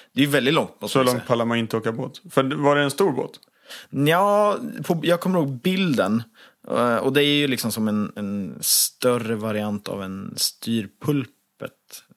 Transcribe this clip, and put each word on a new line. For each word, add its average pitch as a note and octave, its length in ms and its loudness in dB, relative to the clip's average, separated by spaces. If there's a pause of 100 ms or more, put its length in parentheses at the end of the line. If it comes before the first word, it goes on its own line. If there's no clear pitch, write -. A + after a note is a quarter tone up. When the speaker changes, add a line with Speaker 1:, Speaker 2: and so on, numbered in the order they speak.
(120)
Speaker 1:
det B2+ 100 2
är D3+ 40 4
väldigt C#3+ 280 2
långt, B2 260 -2
måste - 120 -8
Speaker 2:
Så C3+ 60 4
Speaker 1:
man C3 80 4
Speaker 2:
långt B2 120 2
Speaker 1:
säga. - 100 -8
Speaker 2:
pallar A#2 160 2
man A#2 140 0
inte A2+ 180 -2
åka A2+ 160 -2
båt. B2+ 280 -8 (100)
För C#3 120 2
var C#3+ 340 2
det D3 60 4
en C#3 80 2
stor E3 220 2
båt? - 280 -6 (500)
Speaker 1:
Ja, G3+ 680 2 (260)
på, E3+ 180 0
jag E3+ 180 2
kommer F#3 180 0
ihåg C#3 220 0
bilden. B2+ 600 2 (480)
Eh, A#2+ 260 2
och C3 160 0
det C#3+ 100 4
är D3 140 2
ju D3 120 2
liksom A#2+ 240 -2
som A2 160 -2
en, G#2 280 -2
en G2+ 440 -6
större A#2 760 0
variant G#2 520 -4
av G2 140 -6
en F#2+ 340 -10
styrpulpet, - 1400 -4 (440)